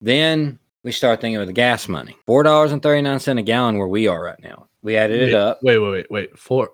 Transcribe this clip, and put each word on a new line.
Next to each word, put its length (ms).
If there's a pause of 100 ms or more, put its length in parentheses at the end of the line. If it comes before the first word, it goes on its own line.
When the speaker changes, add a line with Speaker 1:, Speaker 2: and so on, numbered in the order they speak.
Speaker 1:
Then 580 (260)
we 80
start 280
thinking 180
with 100
the 60
gas 340
money. 280 (100)
Four 180
dollars 280
and 100
thirty-nine 360
cents 220
a 20
gallon 360
where 100
we 180
are 160
right 200
now. 260 (140)
We 140
added 240
it 60
Speaker 2:
Wait, 80
Speaker 1:
up. 280
Speaker 2:
wait, 160
wait, 320
wait. 280
Four, 360